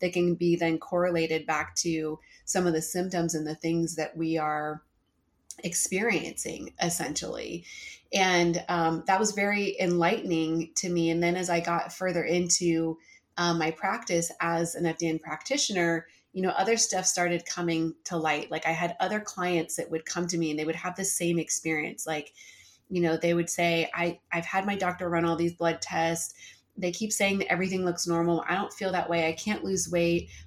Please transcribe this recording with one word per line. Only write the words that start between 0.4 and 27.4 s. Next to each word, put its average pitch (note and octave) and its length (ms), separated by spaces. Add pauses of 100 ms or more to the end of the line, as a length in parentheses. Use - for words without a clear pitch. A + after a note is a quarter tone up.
then E3 220
correlated E3 680
back D#3 300
to D#3 440 (240)
some F3+ 220
of E3+ 80
the D#3 80
symptoms F3 520
and D#3 120
the D#3 100
things E3 400
that D#3+ 200
we D#3+ 220
are D3+ 440 (800)
experiencing, - 1200
essentially. - 800 (480)
And, F3 560
um, E3 380
that F#3+ 120
was G#3 140
very G3+ 480
enlightening E3+ 960
to F#3+ 120
me. E3+ 220
And E3+ 120
then F3 140
as F3 140
I E3+ 100
got E3+ 320
further F3 320
into, E3 720 (380)
uh, F3 180
my D#3+ 180
practice F#3+ 580 (100)
as E3 360
an E3+ 100
F D#3+ 120
D E3+ 100
N D#3+ 100
practitioner, E3+ 880 (260)
you F#3 100
know, F#3 80
other G#3+ 260
stuff F#3 300
started F3 380
coming E3 480 (120)
to F3 120
light. D#3 360
Like, D#3+ 120
I E3 60
had E3+ 300
other G3 180
clients F3+ 560
that - 160
would D#3+ 160
come F3 220
to F3 100
me D#3+ 120
and D3+ 80
they D#3 60
would D#3+ 120
have F3+ 180
the F#3+ 100
same F3 360
experience. - 640
Like, D3+ 260 (560)
you F3+ 120
know, E3 160
they E3+ 180
would E3+ 160
say, E3+ 420
"I, F3 280 (120)
I've E3+ 120
had G3 200
my G3+ 120
doctor F3+ 320
run E3+ 160
all E3+ 100
these E3+ 200
blood E3 280
tests. E3 520 (420)
They F3+ 160
keep G#3+ 200
saying G3 260
that F#3+ 120